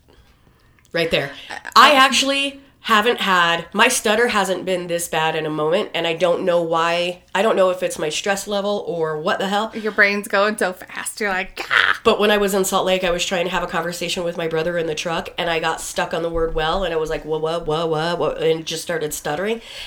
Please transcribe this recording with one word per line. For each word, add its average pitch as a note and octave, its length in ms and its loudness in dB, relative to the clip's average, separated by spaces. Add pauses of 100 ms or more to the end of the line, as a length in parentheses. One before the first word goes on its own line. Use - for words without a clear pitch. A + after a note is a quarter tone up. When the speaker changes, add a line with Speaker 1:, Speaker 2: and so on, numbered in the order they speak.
(920)
Speaker 1:
right E3+ 180 0
there. C#3+ 220 0 (180)
Speaker 2:
Uh, - 260 -12
Speaker 1:
I C4 160 10
Speaker 2:
um. C#4+ 60 6
Speaker 1:
actually C4+ 640 2 (220)
haven't A3+ 380 2
had, E3+ 520 2
my A3 140 4
stutter A#3 420 2
hasn't F#3+ 360 0
been F3+ 220 -2
this E3+ 200 -4
bad D#3+ 280 0
in D#3 100 -2
a D#3 60 -2
moment, D#3 420 0
and E3+ 140 -2
I E3+ 60 0
don't E3+ 320 2
know F3 180 2
why. E3+ 580 0 (140)
I G3 80 2
don't A3 120 2
know F#3+ 140 4
if F3+ 140 -2
it's F3 160 -4
my D#3 100 -2
stress G3 380 -4
level G3+ 400 -2
or D#3+ 320 -4
what F3 180 -2
the F#3+ 100 -2
hell. G#3 280 -2
Speaker 2:
Your G#3+ 160 -4
brain's G3+ 360 2
going G#3+ 300 0
so F#3 160 0
fast. - 460 -10
You're G#3 100 -2
like, F#3+ 400 -6
"Ah." - 340 4
Speaker 1:
But A3 160 4
when G#3 120 4
I G#3 60 4
was G3+ 180 2
in F#3+ 100 2
Salt F#3+ 220 0
Lake, F#3 160 2
I F3+ 80 2
was F3 120 -2
trying F3 220 0
to F3+ 60 -4
have F3+ 100 -2
a F3 60 -4
conversation E3+ 560 -4
with E3+ 120 -4
my E3+ 120 -4
brother E3 320 -2
in E3 80 -2
the D#3 80 -2
truck, F3 420 -4
and F3 100 -2
I E3 120 0
got D#3+ 200 -2
stuck - 340 -4
on E3+ 100 -2
the E3+ 60 -2
word E3 260 -2
well, D#3+ 280 0
and E3+ 80 -2
I E3 60 -2
was D#3 140 -2
like, D3 120 -4
"Wha-, D#3 140 -4
wha-, D#3+ 260 -2
wha-, D#3 220 -2
wha-, D#3+ 300 0
wha-," D#3 160 0
and D#3+ 340 0
just D#3+ 160 -8
started D#3 320 -4
stuttering. G3 480 -4 (260)